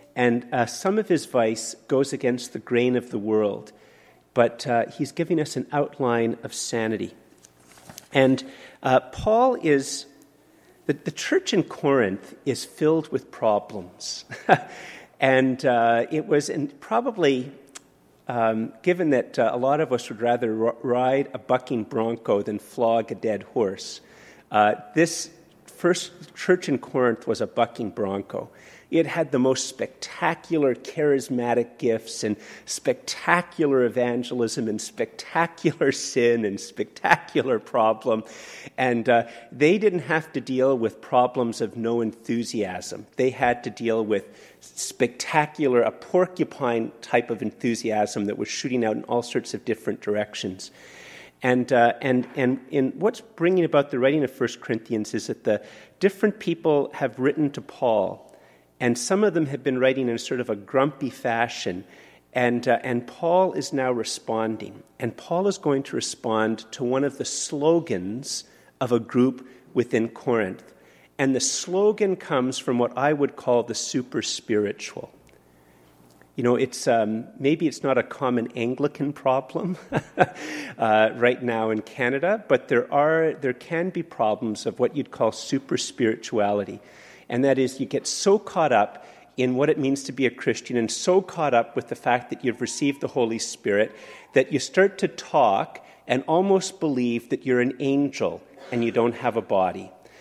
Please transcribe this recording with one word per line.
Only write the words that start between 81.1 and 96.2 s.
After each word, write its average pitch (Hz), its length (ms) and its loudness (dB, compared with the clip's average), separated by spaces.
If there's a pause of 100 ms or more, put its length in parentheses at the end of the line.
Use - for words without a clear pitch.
right 123 260 2
now 113 280 0
in 110 120 -2
Canada, 139 680 -2
but 131 180 2
there 123 260 2
are, 156 400 2
there 139 200 -4
can 170 360 -6
be 175 140 -6
problems 107 600 -2
of 107 120 -4
what 123 200 0
you'd 127 140 -4
call 113 200 0
super - 460 -4
spirituality. 104 1040 -2 (480)
And 123 160 0
that 135 120 4
is, 131 220 0
you 131 60 -4
get 131 200 -4
so - 320 2
caught 165 360 0
up 107 320 2 (320)
in 127 180 0
what 143 140 2
it 156 80 2
means 139 260 0
to - 80 -10
be 131 140 0
a 117 60 2
Christian - 440 -4
and 113 160 0
so 180 300 2
caught 160 320 -2
up 117 220 2
with 127 120 -4
the 127 80 -10
fact 123 340 0
that - 140 -10
you've 123 180 -2
received 139 380 -2
the - 80 -4
Holy 117 320 -2
Spirit - 560 0 (380)
that 131 180 4
you 135 80 0
start 196 400 2
to 170 80 0
talk 135 800 0 (200)
and 131 220 0